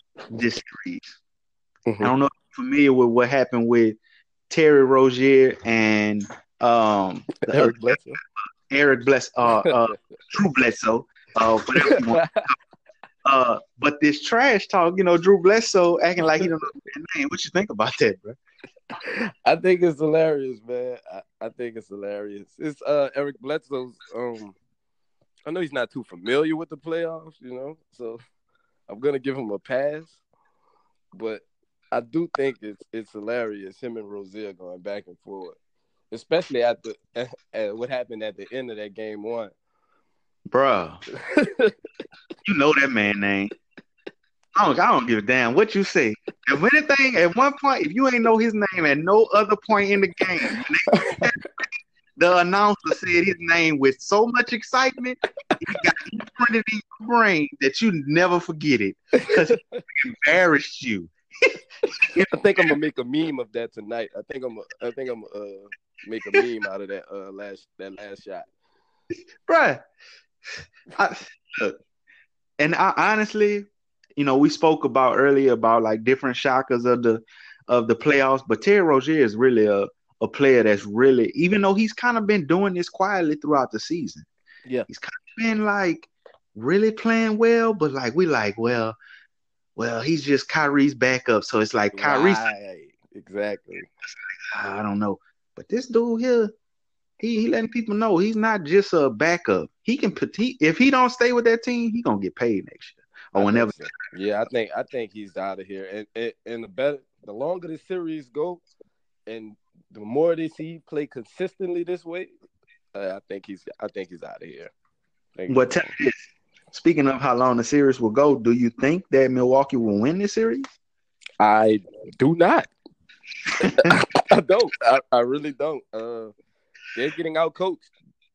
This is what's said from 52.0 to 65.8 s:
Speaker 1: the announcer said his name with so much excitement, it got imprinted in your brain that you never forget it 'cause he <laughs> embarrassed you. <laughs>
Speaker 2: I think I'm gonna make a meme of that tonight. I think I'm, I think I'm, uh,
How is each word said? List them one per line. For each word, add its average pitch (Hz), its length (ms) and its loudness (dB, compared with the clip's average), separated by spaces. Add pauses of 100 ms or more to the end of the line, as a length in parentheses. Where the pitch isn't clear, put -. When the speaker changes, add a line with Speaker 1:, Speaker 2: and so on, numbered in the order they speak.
Speaker 1:
the 175 220 4
announcer 190 560 2
said 175 300 0
his 190 140 0
name 165 400 2
with 135 220 4
so 208 280 2
much 240 240 -2
excitement, 254 640 -2 (420)
it - 240 -8
got - 100 2 (180)
imprinted 226 600 -2
in 214 80 -6 (200)
your 220 80 -12
brain 202 400 2 (120)
that 135 200 -2
you 220 120 2 (140)
never 175 340 2
forget 151 400 -2
it 98 160 -4 (380)
'cause 440 160 4
he 466 80 2 (140)
<laughs> - 320 -8 (220)
embarrassed 165 560 2
you. 101 260 -6 (340)
<laughs> - 760 -2 (160)
Speaker 2:
I - 60 0
think 196 200 2
I'm 175 100 2
gonna 147 120 2
make 156 180 -6
a 127 60 -4
meme 147 340 -4
of 113 140 -10
that 117 220 -8
tonight. 110 420 -10
I 104 140 -12
think 131 140 -12
I'm, 113 140 -12 (240)
I 120 100 -6
think 127 180 -10
I'm, 110 140 -12
uh, 101 440 -16 (380)